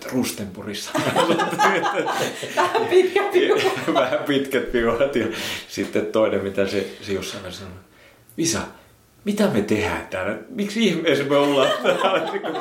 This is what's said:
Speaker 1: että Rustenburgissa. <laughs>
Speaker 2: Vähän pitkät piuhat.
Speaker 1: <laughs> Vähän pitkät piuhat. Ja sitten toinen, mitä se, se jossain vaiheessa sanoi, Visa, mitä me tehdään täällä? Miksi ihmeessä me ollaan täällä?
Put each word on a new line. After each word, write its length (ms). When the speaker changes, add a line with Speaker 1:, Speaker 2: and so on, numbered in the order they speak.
Speaker 1:
että 120
Rustenburgissa. 800
<laughs> 1600
Speaker 2:
Vähän 340
pitkät 420
piuhat. 420
Speaker 1:
<laughs> 60
Vähän 340
pitkät 440
piuhat. 440
Ja 100
sitten 380
toinen, 380
mitä 240
se, 200
se 120
jossain 300
vaiheessa 220
sanoi, 120
Visa, 220
mitä 220
me 140
tehdään 480
täällä? 280
Miksi 380
ihmeessä 360
me 140
ollaan 320
täällä? 480